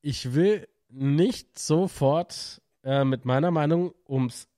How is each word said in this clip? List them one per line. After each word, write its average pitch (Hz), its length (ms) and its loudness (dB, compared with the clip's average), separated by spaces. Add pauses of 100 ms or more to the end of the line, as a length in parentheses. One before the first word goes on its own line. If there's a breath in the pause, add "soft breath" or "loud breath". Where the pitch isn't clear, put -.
ich 131 340 -6
will 196 320 2 (220)
nicht 143 680 0
sofort, 160 1040 -2 (220)
äh, 139 200 0
mit 131 220 -2
meiner 139 260 2
Meinung 165 420 0 (140)
ums 131 400 -4 (100)